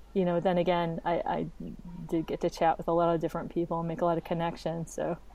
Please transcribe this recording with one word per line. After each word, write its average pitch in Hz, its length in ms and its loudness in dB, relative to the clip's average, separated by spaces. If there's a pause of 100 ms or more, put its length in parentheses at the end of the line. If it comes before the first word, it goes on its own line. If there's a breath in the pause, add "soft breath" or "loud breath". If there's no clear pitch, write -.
(140)
you 190 100 4
know, 175 160 2
then 175 180 4
again, 170 460 2
I, 175 80 2 (140)
I 170 200 0 (600)
did 165 180 0
get - 140 -4
to 175 100 2
chat - 280 2
with 175 100 -6
a 165 40 2
lot 170 220 4
of 165 60 2
different 165 320 -4
people 170 260 -2
and 165 80 -4
make 165 140 -4
a 175 60 2
lot 170 120 4
of 170 60 -4
connections, 165 680 -4
so. 165 240 -2 (180)